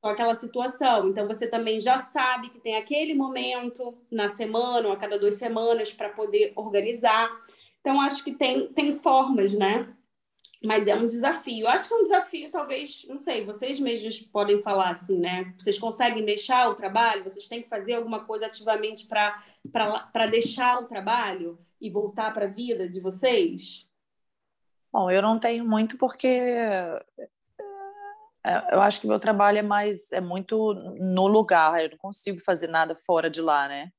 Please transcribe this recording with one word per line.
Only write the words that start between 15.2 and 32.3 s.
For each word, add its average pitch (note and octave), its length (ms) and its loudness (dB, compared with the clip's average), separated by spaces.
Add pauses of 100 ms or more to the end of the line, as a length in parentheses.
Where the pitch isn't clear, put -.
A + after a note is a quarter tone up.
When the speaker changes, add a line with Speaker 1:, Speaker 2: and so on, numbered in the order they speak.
Speaker 1:
Vocês G3+ 200 -2
conseguem A3+ 460 -2
deixar A3+ 460 2
o - 60 -2
trabalho? G#3 480 0
Vocês F#3+ 240 -14
têm A#3 140 -10
que - 80 -20
fazer A3 260 -4
alguma A3+ 300 -6
coisa A3 200 -6
ativamente G#3+ 640 -4
pra, G#3 360 -2 (280)
pra, A3 280 0 (120)
pra A3+ 160 2
deixar B3 540 2
o A#3 40 -10
trabalho G3 720 -2 (220)
e A3 100 -10
voltar G#3 440 -2
pra G#3 140 -2
vida A3 420 -4
de F3+ 100 -8
vocês? F#3 880 0 (1040)
Speaker 2:
Bom, F3+ 200 2
eu F#3+ 100 4
não A3 180 2
tenho A#3 280 -2
muito A3 300 0
porque, - 300 0
é, A#3 720 0 (1700)
eu F#3+ 100 4
acho G3+ 200 4
que A3 60 -6
meu G#3+ 120 2
trabalho G#3 400 4
é - 40 0
mais, G#3 480 -2
é F#3 100 -2
muito G3 520 -2
no F#3 540 0
lugar, E3+ 560 6
eu D#3 80 -4
não - 60 -20
consigo G3 420 -8